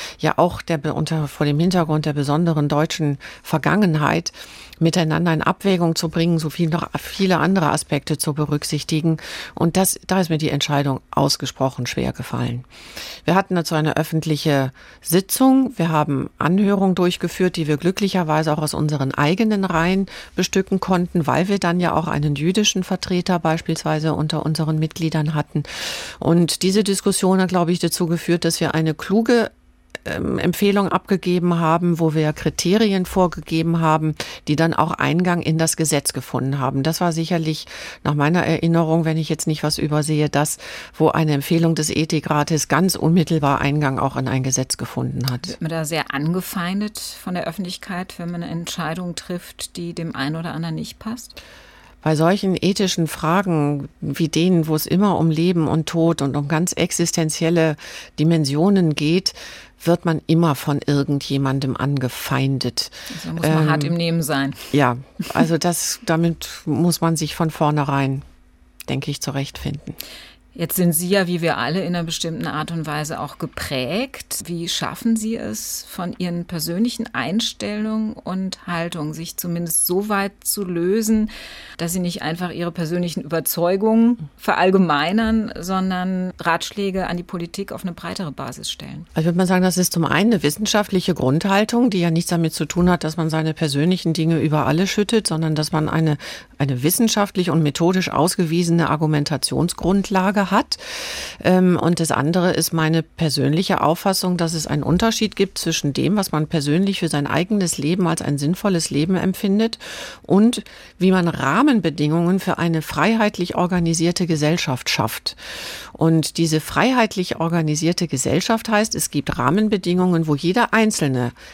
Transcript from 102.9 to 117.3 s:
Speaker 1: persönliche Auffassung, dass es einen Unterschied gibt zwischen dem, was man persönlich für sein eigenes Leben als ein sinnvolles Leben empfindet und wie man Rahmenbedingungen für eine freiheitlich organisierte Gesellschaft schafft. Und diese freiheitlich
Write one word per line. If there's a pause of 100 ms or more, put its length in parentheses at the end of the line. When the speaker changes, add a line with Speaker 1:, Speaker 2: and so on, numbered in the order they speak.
Speaker 1:
persönliche
Auffassung,
dass
es
einen
Unterschied
gibt
zwischen
dem,
was
man
persönlich
für
sein
eigenes
Leben
als
ein
sinnvolles
Leben
empfindet (440)
und (360)
wie
man
Rahmenbedingungen
für
eine
freiheitlich
organisierte
Gesellschaft
schafft. (580)
Und
diese
freiheitlich